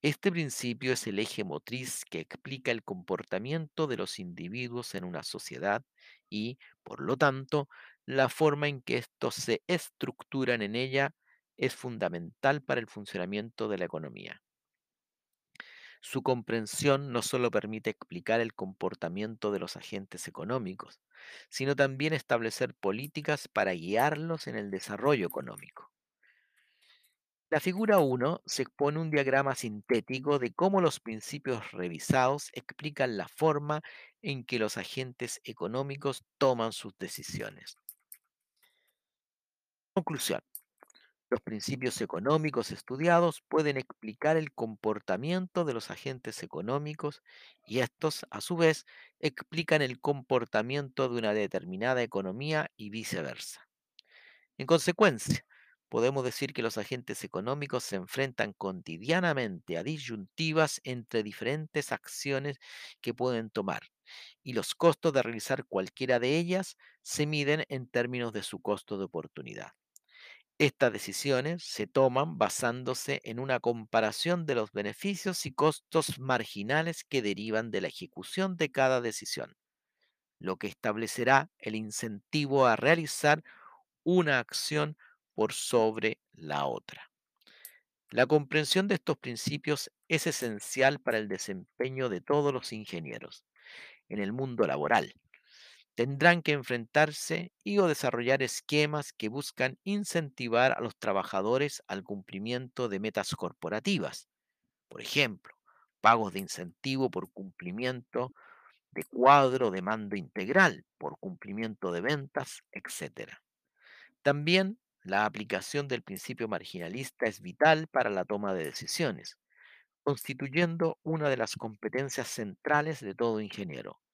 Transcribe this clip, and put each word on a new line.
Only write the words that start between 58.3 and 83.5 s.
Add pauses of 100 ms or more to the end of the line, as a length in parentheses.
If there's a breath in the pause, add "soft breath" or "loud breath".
cotidianamente
a
disyuntivas
entre
diferentes
acciones (420 loud breath)
que
pueden
tomar, (600 loud breath)
y
los
costos
de
realizar
cualquiera
de
ellas (240 soft breath)
se
miden
en
términos
de
su
costo
de
oportunidad. (840 loud breath)
Estas
decisiones
se
toman
basándose
en
una
comparación
de
los
beneficios
y
costos
marginales
que
derivan
de
la
ejecución
de
cada
decisión, (840)
lo
que
establecerá
el
incentivo
a
realizar (600 loud breath)